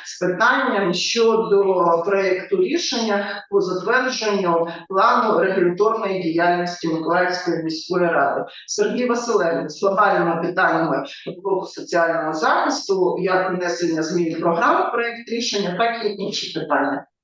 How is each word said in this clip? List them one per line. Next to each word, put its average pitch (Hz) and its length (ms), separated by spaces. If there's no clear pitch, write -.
з - 140
питанням 208 760
щодо 202 720
проєкту 196 520
рішення 208 960
по 196 100
затвердженню 185 1040
плану 220 500
регуляторної 190 840
діяльності 175 640
Миколаївської 165 760
міської 170 440
ради. 147 380
Сергій 240 380
Василенко 202 640
з - 140
глобальними 180 580
питаннями 170 640
блоку 190 220
соціального 165 680
захисту, 196 880
як 185 320
внесення 170 520
змін 165 340
в - 40
програму, 233 500
проєкт 233 380
рішення, 202 480
так 226 280
і 202 40
інші - 500
питання. 139 460